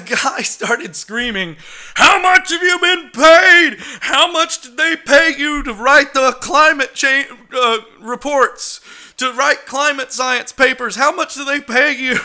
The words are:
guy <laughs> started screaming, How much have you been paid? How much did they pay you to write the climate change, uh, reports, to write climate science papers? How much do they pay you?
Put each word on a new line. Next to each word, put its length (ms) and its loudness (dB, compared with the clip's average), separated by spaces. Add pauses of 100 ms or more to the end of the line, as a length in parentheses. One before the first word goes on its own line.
guy 420 -4
<laughs> 0 -
started 540 -6
screaming, 600 -8 (380)
How 260 4
much 300 2
have 120 -4
you 180 0
been 300 -2
paid? 640 6 (240)
How 300 0
much 320 -4
did 140 -20
they 200 0
pay 400 2
you 260 -4
to 100 -8
write 420 2
the 180 2
climate 640 0
change, 340 -2 (240)
uh, 260 2 (220)
reports, 800 -2 (360)
to 160 -4
write 340 -2
climate 460 -4
science 400 -4
papers? 440 -2
How 180 2
much 200 -6
do 100 -10
they 160 -4
pay 320 0
you? 320 -4